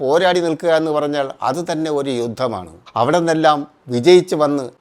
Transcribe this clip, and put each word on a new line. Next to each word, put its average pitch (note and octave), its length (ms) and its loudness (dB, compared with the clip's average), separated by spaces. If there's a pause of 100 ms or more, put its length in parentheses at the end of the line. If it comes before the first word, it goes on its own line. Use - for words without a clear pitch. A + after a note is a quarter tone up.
പോരാടി F3+ 460 2
നിൽക്കുക E3 320 -2
എന്ന് D#3+ 180 -2
പറഞ്ഞാൽ D3 300 -2 (220)
അത് D#3 200 -4
തന്നെ D#3+ 300 -4
ഒരു C#3 100 -4 (120)
യുദ്ധമാണ്. A2 500 -6 (300)
അവിടെ D#3 180 2
നിന്നെല്ലാം D#3+ 400 2 (320)
വിജയിച്ച് F3 500 4
വന്ന് C#3+ 200 0 (180)